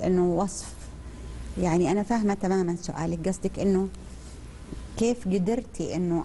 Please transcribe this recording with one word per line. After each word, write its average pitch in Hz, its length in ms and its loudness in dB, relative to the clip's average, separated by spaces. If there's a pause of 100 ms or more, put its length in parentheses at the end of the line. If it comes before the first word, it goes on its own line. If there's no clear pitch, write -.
إنه 180 280 6
وصف. 180 400 -2 (840)
يعني 175 320 4
أنا 202 120 4
فاهمة 208 320 2
تمامًا 185 420 2
سؤالك، 165 520 -2
قصدك 190 300 -2
إنه 190 300 4 (1080)
كيف 233 320 2
قدرتي 196 680 0
إنه 170 280 0